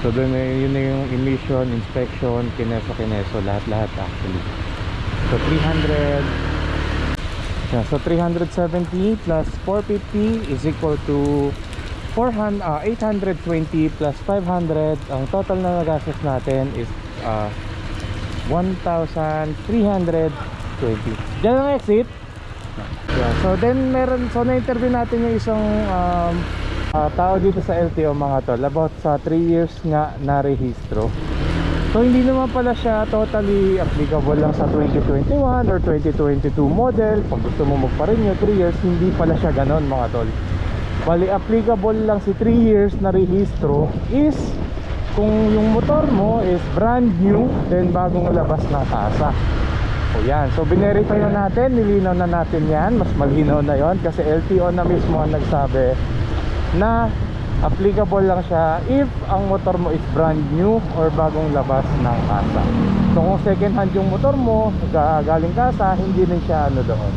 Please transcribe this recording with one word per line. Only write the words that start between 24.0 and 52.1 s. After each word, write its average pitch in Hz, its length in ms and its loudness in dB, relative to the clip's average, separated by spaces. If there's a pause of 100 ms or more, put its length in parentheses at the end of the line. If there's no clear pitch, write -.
so, 240 80 0
na-interview 247 480 0
natin 233 320 0
yung 233 160 0
isang, 214 240 0 (240)
um, 180 460 0 (600)
ah, 151 240 2
tao 185 240 2
dito 190 160 2
sa 180 160 -2
L 170 160 2
T 156 160 0
O, 147 80 2
mga 139 320 0
tol, 120 160 0
about 156 400 0
sa 147 160 0
three 160 240 0
years 170 400 0
nga 151 400 0
na 139 240 0
rehistro. 127 640 -2 (800)
So, 233 160 4
hindi 254 160 4
naman 262 320 0
pala 247 160 0
siya 226 400 0
totally 202 720 0
applicable 147 560 0
lang 151 160 2
sa 147 160 0
twenty 147 320 2
twenty-one 254 640 2
or 185 160 2
twenty 151 320 0
twenty-two 143 560 2
model. 214 560 2
Pag 123 160 -2
gusto - 240 0
mo 139 160 2
magpa-renew, 190 560 2
three 202 240 2
years, 170 240 0
hindi 175 320 2
pala 165 240 2
siya 160 80 2
ganon, 139 400 0
mga 127 240 0
tol. 113 160 0 (720)
Bali, 175 320 2
applicable 220 720 2
lang 208 160 0
si - 160 0
three 233 240 4
years 202 400 4
na 190 80 2
rehistro 180 800 2 (240)
is 294 240 4 (800)
kung 214 320 2
yung 214 240 4
motor 302 400 2
mo 214 320 2
is 180 160 2 (160)
brand 240 400 4
new, 208 320 4 (240)
then 180 160 2
bagong 180 400 2
labas 156 400 2
ng 139 160 0
kasa. 123 480 0 (800)
O - 80 2
yan. 143 320 2
So, 160 80 0
binerify 175 640 2
na 202 240 2
natin, 247 240 2
nilinaw 202 400 2